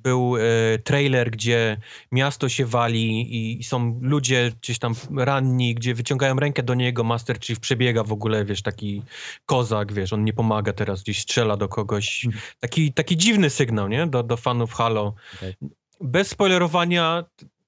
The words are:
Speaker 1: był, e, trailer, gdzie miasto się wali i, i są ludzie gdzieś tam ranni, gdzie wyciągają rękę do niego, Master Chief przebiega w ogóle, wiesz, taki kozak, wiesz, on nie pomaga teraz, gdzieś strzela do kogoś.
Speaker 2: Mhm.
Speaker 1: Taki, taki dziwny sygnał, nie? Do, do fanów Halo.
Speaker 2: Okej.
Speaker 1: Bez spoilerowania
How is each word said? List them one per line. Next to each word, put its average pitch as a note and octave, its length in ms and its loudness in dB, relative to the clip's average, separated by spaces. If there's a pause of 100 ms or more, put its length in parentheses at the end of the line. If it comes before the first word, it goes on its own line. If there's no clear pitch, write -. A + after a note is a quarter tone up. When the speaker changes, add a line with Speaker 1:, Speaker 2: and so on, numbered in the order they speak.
Speaker 1:
był, B2+ 340 2
e, A2 40 0 (440)
trailer, C3 460 2
gdzie A2+ 460 0 (360)
miasto C3+ 360 0
się B2 180 0
wali A2+ 540 0
i, A2+ 400 -6
i A#2 40 -10
są A#2+ 380 -2
ludzie B2+ 500 2 (100)
gdzieś A#2 160 -4
tam A#2 160 -2 (220)
ranni, B2+ 580 2
gdzie A#2 200 -2
wyciągają C3 420 0
rękę C#3 260 0
do B2 120 0
niego, B2 300 0
Master A#2 360 -2
Chief A#2 200 -6
przebiega A#2 440 2
w G#2+ 80 -4
ogóle, G#2+ 320 0
wiesz, G2+ 180 -4
taki G#2 400 -6 (440)
kozak, G#2+ 460 0
wiesz, G2 200 -2
on G#2+ 120 0
nie A2 80 2
pomaga G#2+ 400 0
teraz, F#2+ 300 -4
gdzieś - 180 -4
strzela A2 360 0
do G2+ 120 -2
kogoś. G#2 560 -4
Speaker 2:
Mhm. G2+ 180 -4 (180)
Speaker 1:
Taki, D3 320 0
taki E3 240 0
dziwny F#3+ 340 4
sygnał, A2+ 380 0
nie? C#3 180 0
Do, B2+ 160 0
do A#2 140 -2
fanów A#2+ 380 0
Halo. G#2+ 400 0 (220)
Speaker 2:
Okej. F#2+ 180 -10 (460)
Speaker 1:
Bez F3 280 0
spoilerowania F3 960 2 (440)